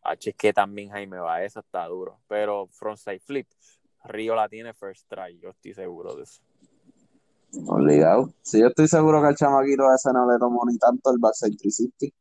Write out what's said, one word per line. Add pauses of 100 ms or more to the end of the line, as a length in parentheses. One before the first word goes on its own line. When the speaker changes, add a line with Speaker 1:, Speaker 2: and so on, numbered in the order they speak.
Speaker 1:
Hacho,
es
que
también
Jaime
Baeza
está
duro,
pero
frontside
flip, (560)
Río
la
tiene
first
try,
yo
estoy
seguro
de
eso. (1300)
Speaker 2:
Obligado. (100)
Sí,
yo
estoy
seguro
que
el
chamaquito
ese
no
le
tomó
ni
tanto
el
backside
three
sixty.